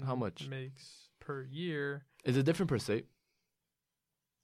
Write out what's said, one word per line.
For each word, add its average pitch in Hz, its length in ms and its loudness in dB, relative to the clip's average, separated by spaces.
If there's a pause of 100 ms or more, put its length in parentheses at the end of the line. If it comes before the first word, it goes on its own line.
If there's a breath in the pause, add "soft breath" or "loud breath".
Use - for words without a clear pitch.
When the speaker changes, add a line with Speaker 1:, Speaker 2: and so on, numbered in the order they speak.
Speaker 1:
Right, - 40 -10
how 131 120 0
much? 120 320 -4
Speaker 2:
makes 131 600 -12 (120)
per 139 240 -8
year, 143 600 -4 (200)
Speaker 1:
Is 127 120 4
it 139 80 6
different 165 240 4
per 131 100 4
state? - 280 0 (1400)